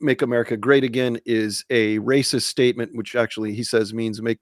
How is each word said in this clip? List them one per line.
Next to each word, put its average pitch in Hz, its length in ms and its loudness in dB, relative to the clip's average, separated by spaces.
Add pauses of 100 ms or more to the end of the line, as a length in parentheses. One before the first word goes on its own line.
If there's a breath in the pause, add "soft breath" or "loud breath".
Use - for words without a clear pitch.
"Make 139 200 0
America 120 360 0
Great 131 260 4
Again" 123 420 0
is 107 440 -2
a 107 300 2
racist 131 440 2
statement, 120 520 0
which 113 200 -8
actually 110 380 -2
he 117 100 -6
says 110 300 0
means 113 280 -4
"Make 113 200 -4